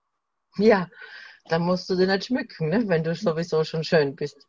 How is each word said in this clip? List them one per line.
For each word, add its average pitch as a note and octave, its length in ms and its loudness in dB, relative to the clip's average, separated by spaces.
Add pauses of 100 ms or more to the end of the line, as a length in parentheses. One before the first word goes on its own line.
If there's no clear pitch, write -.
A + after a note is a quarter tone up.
(580)
Ja, G3 320 4 (560)
dann E3 180 0
musst F3+ 260 -2
du F#3+ 60 0
den F#3 140 2
nicht G3 160 -2
schmücken, B3 440 -4
ne? G#3+ 180 0
Wenn E3 160 0
du E3 120 -2
sowieso E3 480 -2
schon D#3+ 200 -6
schön C#3+ 320 2
bist. - 340 -10